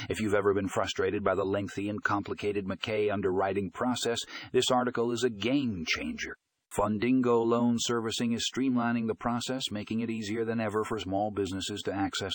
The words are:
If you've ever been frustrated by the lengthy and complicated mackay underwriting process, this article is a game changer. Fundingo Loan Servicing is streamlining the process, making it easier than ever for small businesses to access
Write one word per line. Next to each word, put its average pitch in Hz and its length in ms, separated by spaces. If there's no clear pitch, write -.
If 95 100
you've 107 140
ever 101 200
been 95 140
frustrated 98 560
by 95 120
the 98 100
lengthy 101 420
and 104 160
complicated 101 640
mackay 104 400
underwriting 98 640
process, 120 480
this 127 180
article 120 440
is 117 100
a 123 60
game 110 580
changer. - 480
Fundingo 117 680
Loan 120 340
Servicing 117 540
is 110 200
streamlining 120 540
the 107 80
process, 123 560
making 104 300
it 117 80
easier 110 340
than 113 160
ever 107 240
for 107 160
small 98 320
businesses 98 520
to 95 100
access 95 420